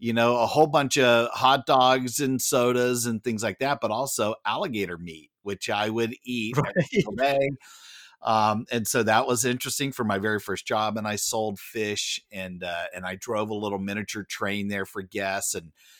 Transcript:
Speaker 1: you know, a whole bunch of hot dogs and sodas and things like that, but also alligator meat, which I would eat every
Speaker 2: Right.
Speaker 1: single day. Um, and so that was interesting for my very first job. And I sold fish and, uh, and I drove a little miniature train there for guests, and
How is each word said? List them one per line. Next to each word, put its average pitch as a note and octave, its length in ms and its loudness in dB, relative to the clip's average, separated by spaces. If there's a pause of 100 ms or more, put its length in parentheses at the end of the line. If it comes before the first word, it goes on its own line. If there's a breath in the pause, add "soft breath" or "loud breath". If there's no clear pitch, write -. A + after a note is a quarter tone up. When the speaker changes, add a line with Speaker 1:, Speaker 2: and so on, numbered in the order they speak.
Speaker 1:
you A#2 120 -2
know, A#2+ 260 4
a A2+ 80 4
whole C#3+ 200 6
bunch C#3+ 320 2
of A#2+ 320 6
hot C3 340 2
dogs C3 540 4
and C3 240 0
sodas B2 640 2
and A2+ 160 -2
things A2 220 -2
like G2+ 160 -4
that, C#3 200 -2
but G#2+ 120 0
also A2+ 420 -2 (100)
alligator G#2+ 540 -4
meat, D#2+ 320 -14 (120)
which G2+ 280 -6
I G#2+ 180 0
would A2+ 260 -2 (100)
eat B2 340 -2
every - 180 0
Speaker 2:
Right. F3 140 2
Speaker 1:
single - 240 0
day. C#3 360 2 (720 loud breath)
Um, G#2+ 500 2
and A#2 160 0
so B2 140 2
that A2 240 4
was B2 180 2
interesting B2+ 480 -2
for B2+ 120 -4
my G2+ 140 0
very G#2+ 220 0
first - 260 -6
job. G#2+ 300 0
And G#2+ 100 -4
I G#2 100 -2
sold A2 420 -4
fish - 640 -4 (120)
and, F#2 320 -10
uh, F2 300 -4
and F#2 120 -10
I F#2 80 -6
drove G#2+ 360 -4
a A2 40 -4
little G#2 240 -4
miniature G2+ 460 -6
train G2+ 440 -4
there G2+ 180 -4
for G2+ 160 -12
guests, G2 520 -4
and E2 180 -10 (280 soft breath)